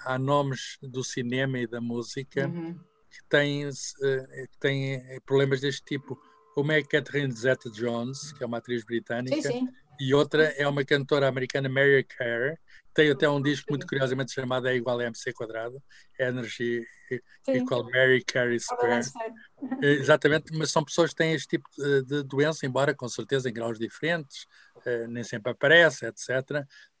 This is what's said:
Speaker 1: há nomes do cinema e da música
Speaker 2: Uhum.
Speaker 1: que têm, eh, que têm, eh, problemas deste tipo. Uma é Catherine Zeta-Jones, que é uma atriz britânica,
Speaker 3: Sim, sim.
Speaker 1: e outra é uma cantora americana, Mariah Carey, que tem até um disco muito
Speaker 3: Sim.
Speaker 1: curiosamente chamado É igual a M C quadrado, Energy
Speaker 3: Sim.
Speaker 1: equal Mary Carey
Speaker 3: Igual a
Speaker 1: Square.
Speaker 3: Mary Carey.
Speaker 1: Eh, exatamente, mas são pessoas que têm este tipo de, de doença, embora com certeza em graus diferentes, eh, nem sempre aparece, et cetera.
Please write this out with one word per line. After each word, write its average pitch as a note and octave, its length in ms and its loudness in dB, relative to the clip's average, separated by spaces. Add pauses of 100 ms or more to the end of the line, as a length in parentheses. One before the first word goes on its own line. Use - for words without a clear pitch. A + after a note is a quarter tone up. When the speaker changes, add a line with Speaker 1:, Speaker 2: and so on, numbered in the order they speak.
Speaker 1:
há C3 140 -2
nomes C#3 600 0
do B2+ 220 -8
cinema B2+ 560 -2
e A#2+ 80 -4
da A#2 140 -6
música A#2+ 680 -4
Speaker 2:
Uhum. E3+ 260 -6 (360)
Speaker 1:
que - 200 -20
têm, C#3+ 380 2
eh, C3+ 840 -6
que - 80 -20
têm, C3+ 360 0
eh, B2+ 300 -12
problemas C3+ 360 2
deste C3+ 220 -4
tipo. C3+ 360 -8 (360)
Uma D3 200 2
é D3+ 80 4
Catherine C#3+ 480 0
Zeta-Jones, A#2+ 1000 -2
que - 100 -10
é A#2+ 40 -4
uma A#2 100 -4
atriz A#2+ 260 -6
britânica, B2 580 -4
Speaker 3:
Sim, - 0 -
sim. B3 280 -2 (300)
Speaker 1:
e C3+ 140 0
outra D3+ 300 4 (140)
é C#3+ 100 0
uma C#3+ 180 0
cantora C#3+ 420 2
americana, C3 420 -2
Mariah C3+ 360 6
Carey, B2 500 -4 (320)
que - 60 -20
tem D3+ 160 6
até D3 200 2
um C#3+ 120 0
disco C#3+ 300 -2
muito C#3 120 -4
Speaker 3:
Sim. - 40 -14
Speaker 1:
curiosamente C3 460 -2
chamado B2+ 340 -2
É B2+ 80 0
igual A#2+ 240 -2
a A#2+ 60 -2
M A2+ 100 -6
C - 160 -8
quadrado, A#2 500 -10 (380)
Energy A#2+ 680 -2 (580)
Speaker 3:
Sim. C4+ 100 -2
Speaker 1:
equal C3 320 0
Mary B2+ 400 6
Carey A#2+ 320 2
Speaker 3:
Igual A#3+ 340 0
a A#2+ 100 4
Speaker 1:
Square. A3+ 280 -8
Speaker 3:
Mary - 400 -14
Carey. C4+ 160 -2
Speaker 1:
Eh, C#3+ 160 6
exatamente, D3+ 560 4
mas D3+ 140 -2
são D#3+ 120 2
pessoas E3 280 2
que - 40 -16
têm D#3+ 180 0
este C#3 140 -4 (100)
tipo C#3 200 -8
de, C#3 260 2
de C#3 200 -2
doença, C#3+ 420 0
embora C3+ 280 2
com C3 140 -8
certeza B2+ 420 -2
em A2 40 -8
graus A#2 260 -4
diferentes, D3+ 680 -6 (400)
eh, A#2 220 -4
nem A#2 160 -6
sempre A#2 300 -6
aparece, D#3 520 6
et A#2 140 -8
cetera. C#3 480 -4 (320)